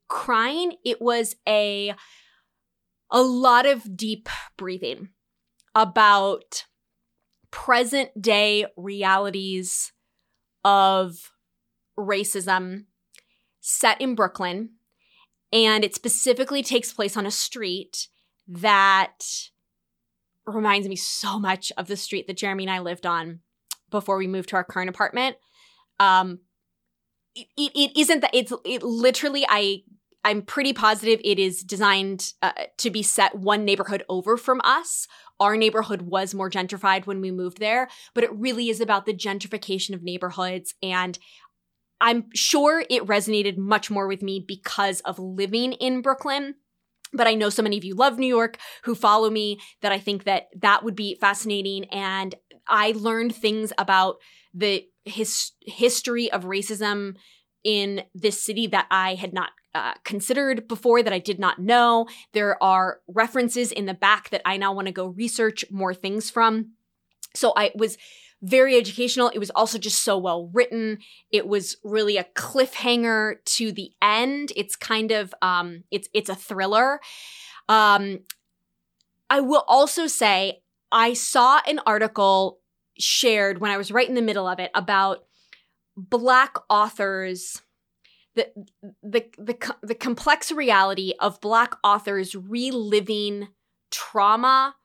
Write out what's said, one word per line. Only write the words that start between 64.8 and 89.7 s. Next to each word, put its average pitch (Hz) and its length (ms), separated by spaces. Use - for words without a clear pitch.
go 185 180
research 220 640
more 190 240
things 196 360
from. 226 420
So 226 220
I 202 180
was 214 240
very 262 340
educational. 240 520
It 214 100
was 202 120
also 220 280
just 202 240
so 202 160
well 170 340
written. 220 460
It 208 160
was 196 380
really 208 320
a 180 80
cliffhanger 233 1200
to 226 260
the 202 220
end. 254 540
It's 202 180
kind 220 380
of, 208 280
um, 175 520
it's, 196 200
it's 208 160
a 190 60
thriller. 208 640
Um, 202 560
I 277 100
will 277 280
also 294 400
say 196 540
I 226 220
saw 254 560
an 302 180
article 208 720
shared 202 640
when 208 100
I 202 60
was 202 160
right 247 160
in 254 80
the 247 40
middle 202 280
of 180 100
it 180 160
about 196 500
Black 247 640
authors, 196 920
the, - 160
the, 226 240
the 214 160
co-, 240 280